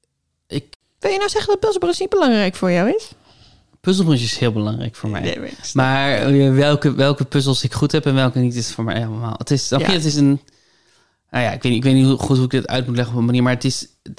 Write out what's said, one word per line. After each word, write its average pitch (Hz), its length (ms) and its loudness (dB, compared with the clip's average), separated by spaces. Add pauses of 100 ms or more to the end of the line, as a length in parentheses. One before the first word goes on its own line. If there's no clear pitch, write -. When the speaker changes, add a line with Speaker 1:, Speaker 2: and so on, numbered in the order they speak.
(460)
Speaker 1:
ik - 280 -10 (240)
Speaker 2:
Wil - 140 -2
je 392 60 -2
nou 403 120 -2
zeggen 415 200 -2
dat 392 100 0
puzzelbrunch 359 380 -2
niet 381 100 -4
belangrijk 226 460 2
voor 185 160 -2
jou 175 240 2
is? - 160 -6 (720)
Speaker 1:
Puzzelbrunch 170 400 2
is 117 180 -4
heel 117 140 0
belangrijk 110 420 -4
voor - 160 -8
mij. 101 100 -6
Speaker 2:
Nee, - 180 -6
maar - 100 -12
ik - 140 -16
snap 131 220 0
Speaker 1:
Maar, 135 320 0
eh, 135 380 4
welke, 143 400 2
welke 139 300 0
puzzels 135 400 0
ik 127 80 -4
goed - 200 0
heb 156 140 0
en 139 80 2
welke 131 240 2
niet, 123 160 0
is 117 180 -6
voor 113 120 -6
mij 113 140 -2
helemaal. 113 400 -6
Het - 120 -8
is, 139 160 0
snap - 140 0
je? - 60 -2
Speaker 2:
Ja. 202 60 2
Speaker 1:
Het 165 120 0
is 147 120 0
een, 139 240 4 (880)
nou 123 140 -2
ja, 110 80 0
ik - 100 -8
weet 123 100 0
niet, 123 120 0
ik - 0 -
weet 135 100 4
niet 131 120 6
hoe, 135 120 2
goed - 180 2
hoe 127 80 4
ik 123 60 0
dit 131 160 -2
uit 127 200 -4
moet 120 100 -4
leggen 120 180 -2
op 120 60 0
een 117 60 2
manier, 123 160 2
maar 123 120 2
het 123 100 -4
is, - 220 -4 (320)